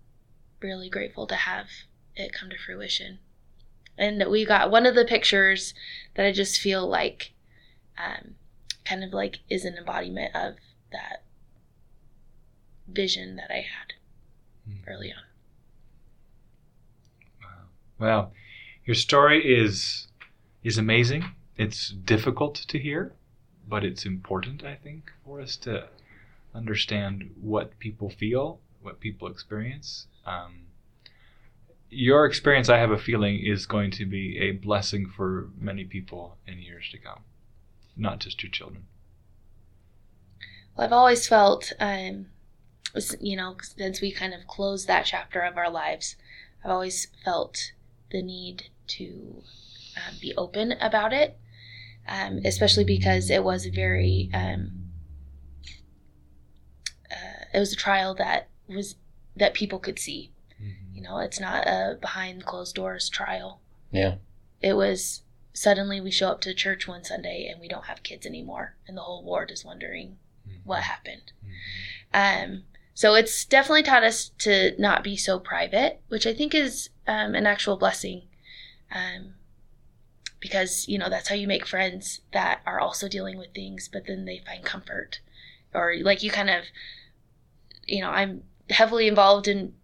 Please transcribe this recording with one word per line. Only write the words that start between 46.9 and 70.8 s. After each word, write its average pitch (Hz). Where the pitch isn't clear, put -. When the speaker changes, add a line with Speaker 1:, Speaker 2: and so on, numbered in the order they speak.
Speaker 1:
felt -
the 190
need 180
to, -
um, -
be -
open 214
about 220
it, 294
um, 98
especially 104
because 185
it 190
was 185
a 185
very, 92
um, 92
uh, -
it 196
was 196
a -
trial 190
that -
was, 196
that 202
people 202
could -
see. -
Speaker 2:
Mm-hmm. 95
Speaker 1:
You -
know, 180
it's -
not 190
a 190
behind 185
closed 180
doors 185
trial. 95
Speaker 3:
Yeah. 95
Speaker 1:
It 196
was, 196
suddenly 196
we 190
show 190
up 180
to 185
church 190
one 175
Sunday 180
and 170
we 170
don't 170
have -
kids -
anymore, -
and 185
the 185
whole 180
ward 175
is -
wondering -
Speaker 2:
Mm-hmm. 95
Speaker 1:
what 190